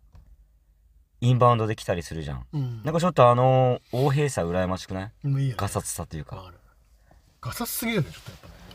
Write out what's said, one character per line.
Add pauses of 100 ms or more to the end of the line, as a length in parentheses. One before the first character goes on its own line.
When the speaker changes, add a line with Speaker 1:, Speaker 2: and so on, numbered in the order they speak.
(1200)
Speaker 1:
イ
ン
バ
ウ
ン
ド
で
来
た
り
す
る
じ
ゃ
ん。
Speaker 2:
う
ん。
Speaker 1:
な
ん
か
ち
ょ
っ
と
あ
の、 (120)
横
柄
さ
羨
ま
し
く
な
い？ (120)
Speaker 2:
う
ん、
い
い
よ
ね。
Speaker 1:
ガ
サ
ツ
さ
と
い
う
か。
Speaker 2:
わ
か
る。 (840)
ガ
サ
ツ
す
ぎ
る
よ
ね、
ち
ょ
っ
と
や
っ
ぱ
ね。 (200)